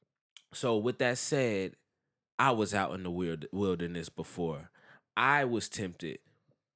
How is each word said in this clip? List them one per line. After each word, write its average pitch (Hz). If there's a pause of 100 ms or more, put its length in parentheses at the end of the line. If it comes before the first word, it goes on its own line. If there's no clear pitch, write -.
(520)
So 117
with 123
that 123
said, 110 (600)
I 135
was 107
out 92
in 95
the 87
weird 82
wilderness 87
before. 80 (460)
I 139
was 117
tempted 87 (580)